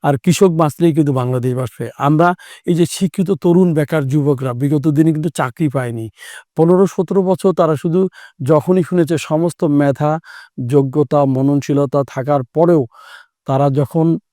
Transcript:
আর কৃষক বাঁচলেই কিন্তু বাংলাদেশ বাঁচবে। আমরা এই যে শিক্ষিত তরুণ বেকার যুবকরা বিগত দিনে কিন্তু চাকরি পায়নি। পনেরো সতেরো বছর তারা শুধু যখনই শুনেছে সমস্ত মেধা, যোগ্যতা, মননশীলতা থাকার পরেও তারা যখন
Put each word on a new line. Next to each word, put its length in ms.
আর 160
কৃষক 300
বাঁচলেই 460
কিন্তু 200
বাংলাদেশ 400
বাঁচবে। 440
আমরা 360
এই 80
যে 120
শিক্ষিত 460
তরুণ 420
বেকার 340
যুবকরা 460
বিগত 340
দিনে 260
কিন্তু 160
চাকরি 400
পায়নি। 400
পনেরো 320
সতেরো 360
বছর 300
তারা 220
শুধু 320
যখনই 400
শুনেছে 340
সমস্ত 460
মেধা, 560
যোগ্যতা, 600
মননশীলতা 840
থাকার 340
পরেও 320
তারা 240
যখন 480